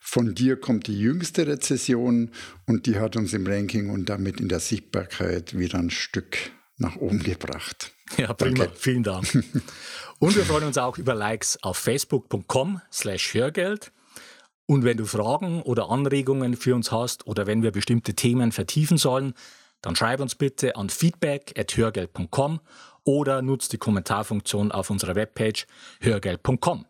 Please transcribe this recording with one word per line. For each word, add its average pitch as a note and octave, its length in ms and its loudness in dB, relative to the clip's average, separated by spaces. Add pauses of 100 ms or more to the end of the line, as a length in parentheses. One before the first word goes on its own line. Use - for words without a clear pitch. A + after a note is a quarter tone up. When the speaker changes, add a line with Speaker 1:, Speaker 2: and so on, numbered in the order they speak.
Speaker 1:
Von A#2 340 0
dir B2+ 260 2
kommt A#2 260 0
die G2+ 140 -2
jüngste D#3+ 460 2
Rezession B2 840 0 (340)
und A2+ 180 2
die G#2+ 140 2
hat A2 180 -2
uns G#2 160 -2
im G2+ 140 -2
Ranking G2+ 420 -2
und G2+ 220 -4
damit G2 320 -2
in F#2+ 80 0
der F2 100 0
Sichtbarkeit F2+ 1000 -4
wieder F2+ 200 0
ein F2 100 0
Stück - 480 -4 (400)
nach - 200 -2
oben G#2 260 0
gebracht. - 720 -6 (260)
Speaker 2:
Ja, A2+ 160 0
prima. - 320 4
Speaker 1:
Danke. F2 100 -8
Speaker 2:
Vielen B2 260 2
Dank. F#2 300 0
Speaker 1:
<laughs> - 840 -2
Speaker 2:
Und F#3 180 6
wir G3 80 4
freuen D3+ 200 2
uns C#3+ 120 0
auch B2+ 220 0
über B2 160 0
Likes G#2+ 480 -2
auf F#2 160 -2
facebook - 500 0
punkt G2 200 -4
com E3+ 340 0 (100)
slash - 400 -4
hörgeld. F3 580 -2 (760)
Und C#3 180 6
wenn A#2+ 120 4
du A2 80 -2
Fragen C#3 580 0
oder A#2 280 0
Anregungen C3+ 640 2
für B2+ 180 2
uns A#2+ 160 0
hast A#2+ 360 -2
oder G#2 200 -2
wenn G#2+ 160 2
wir A2+ 80 4
bestimmte G2+ 440 0
Themen A#2+ 360 2
vertiefen D3+ 460 2
sollen, C3+ 380 2 (480)
dann E2+ 120 -4
schreib A#2 260 2
uns C3+ 160 -6
bitte C3+ 400 0
an G2+ 120 -4
feedback D3 680 0
at - 180 -2
hörgeld G#2 380 0
punkt F2 160 -4
com D3+ 300 0 (440)
oder C#3 380 4
nutz C3 260 0
die - 80 -4
Kommentarfunktion G#2 960 0
auf F#2+ 160 -4
unserer G2 280 -2
Webpage A2 500 -2 (340)
hörgeld G2 420 0
punkt B2+ 200 0
com. - 280 0